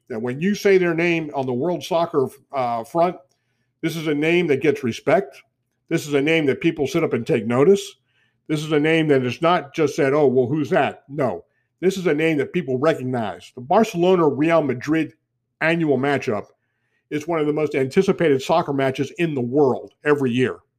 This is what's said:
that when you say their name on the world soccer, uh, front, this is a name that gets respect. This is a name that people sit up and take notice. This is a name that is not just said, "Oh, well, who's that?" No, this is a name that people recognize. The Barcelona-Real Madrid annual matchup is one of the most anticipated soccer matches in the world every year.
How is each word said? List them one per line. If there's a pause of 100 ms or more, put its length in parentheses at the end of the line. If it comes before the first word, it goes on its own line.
that
when
you
say
their
name
on
the
world
soccer, (240)
uh,
front, (640)
this
is
a
name
that
gets
respect. (460)
This
is
a
name
that
people
sit
up
and
take
notice. (520)
This
is
a
name
that
is
not
just
said,
"Oh,
well,
who's
that?"
No, (360)
this
is
a
name
that
people
recognize.
The
Barcelona-Real
Madrid (460)
annual
matchup (640)
is
one
of
the
most
anticipated
soccer
matches
in
the
world (100)
every
year. (200)